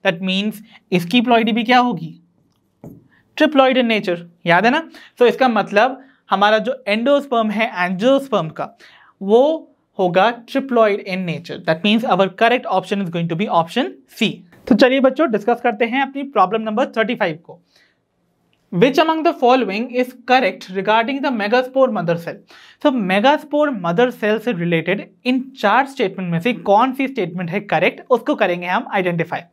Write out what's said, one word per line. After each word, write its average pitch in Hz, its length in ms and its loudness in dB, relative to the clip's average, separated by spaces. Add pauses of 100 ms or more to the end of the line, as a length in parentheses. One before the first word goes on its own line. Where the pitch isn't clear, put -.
that 180 160 -2
means 190 320 -4 (380)
इसकी 175 280 2
ploidy 233 320 2
भी 226 120 -2
क्या 247 140 4
होगी, 185 360 -2 (1200)
triploid 269 380 4
in 254 80 2
nature, 208 340 -2 (280)
याद 175 180 4
है 233 60 4
ना? 320 200 -2 (280)
So 247 80 6
इसका 240 220 2
मतलब 220 560 0 (260)
हमारा 208 280 4
जो 214 300 -6
endosperm 233 640 0
है 220 220 -2
angiosperm 190 800 0
का - 260 -10 (440)
वो 262 440 2 (320)
होगा 196 480 0
triploid 240 500 0
in 185 300 -8
nature, 170 300 -8
that 160 300 -4
means 220 180 2
our 190 240 2 (140)
correct 240 220 2 (100)
option 190 300 -2
is 170 60 -6
going 170 220 -4
to 165 80 -4
be 214 60 -2 (180)
option 233 200 -4 (340)
C। 196 140 0 (360)
तो 240 60 6
चलिए 254 260 4
बच्चों 262 300 2
डिस्कस 233 300 -2
करते 233 240 0
हैं 247 180 -2
अपनी 277 200 -6
प्रॉब्लम 220 400 0
नंबर 220 240 -2
थर्टी 220 280 -2
फ़ाइव 175 220 -2
को। - 240 -20 (1120)
which 240 200 4
among 320 300 2
the 320 100 2 (100)
following 240 420 2 (120)
is 247 80 0 (240)
correct 208 480 0
regarding 226 420 0
the 277 100 -2 (100)
megaspore 254 480 0
mother 170 260 -2
cell? 170 200 -8 (520)
So, 240 240 0
megaspore 294 720 2
mother 175 280 2
cell 220 280 -2
से 240 140 -4
रिलेटेड 170 580 -2 (140)
इन 254 340 -2
चार 233 280 2
स्टेटमेंट 190 460 -4
में 165 80 0
से 247 120 -2
कौन 214 400 2
सी 262 160 -4
स्टेटमेंट 180 420 -6
है 202 100 -4
करेक्ट, 190 500 -2
उसको 247 240 0
करेंगे 175 320 -2
हम 208 260 -4
आइडेंटिफाई 170 480 -2 (120)